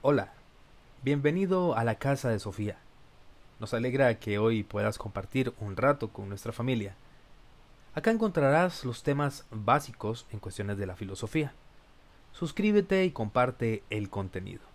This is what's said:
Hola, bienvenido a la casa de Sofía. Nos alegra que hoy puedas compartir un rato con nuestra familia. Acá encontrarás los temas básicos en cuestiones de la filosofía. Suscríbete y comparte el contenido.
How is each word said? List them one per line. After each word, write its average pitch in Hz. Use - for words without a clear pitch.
Hola, 117
bienvenido 160
a 117
la 113
casa 135
de 110
Sofía. 104
Nos 113
alegra 131
que 104
hoy 110
puedas 104
compartir 117
un 101
rato 131
con 101
nuestra 101
familia. 113
Acá 156
encontrarás 175
los 120
temas 143
básicos 113
en 107
cuestiones 101
de 98
la 90
filosofía. 113
Suscríbete 196
y 185
comparte 120
el 104
contenido. 95